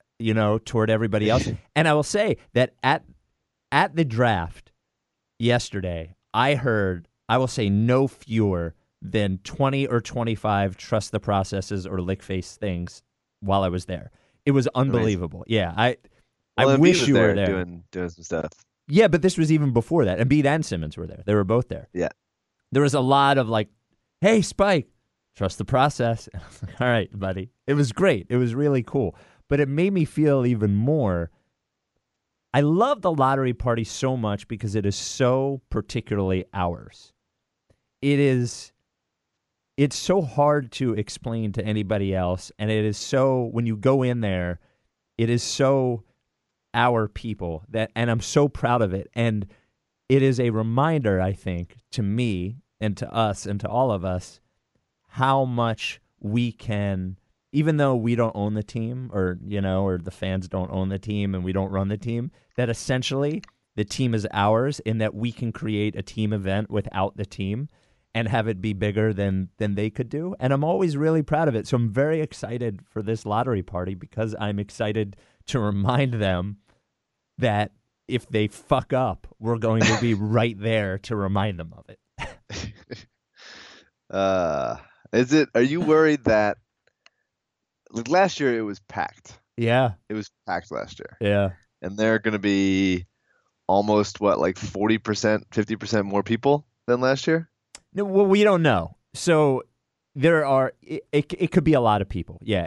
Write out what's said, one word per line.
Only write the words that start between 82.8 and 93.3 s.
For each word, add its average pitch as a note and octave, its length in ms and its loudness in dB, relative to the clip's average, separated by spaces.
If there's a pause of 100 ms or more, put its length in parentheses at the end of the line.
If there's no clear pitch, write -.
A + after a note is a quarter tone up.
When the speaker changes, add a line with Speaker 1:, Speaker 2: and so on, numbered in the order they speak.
Speaker 2:
Uh, E2+ 680 0 (380)
is B2+ 200 2
it, D#3 200 4
are A#2+ 80 4
you D3 200 0
worried D#3 420 4
that, G#2+ 340 2 (1300)
like, A#2 180 -6
last F3+ 300 2
year B2+ 180 0
it A2+ 40 -4
was G#2 180 -8
packed? - 600 -10 (180)
Speaker 1:
Yeah. A#2+ 340 2 (180)
Speaker 2:
It G#2+ 40 -8
was G#2+ 180 -8 (160)
packed F2+ 240 -6
last - 280 -10
year. - 220 -18
Speaker 1:
Yeah. G2+ 300 2 (300)
Speaker 2:
And G2 160 -10
there A2 180 4
are A2 40 2
gonna G#2+ 200 -2
be F#2+ 640 2 (640)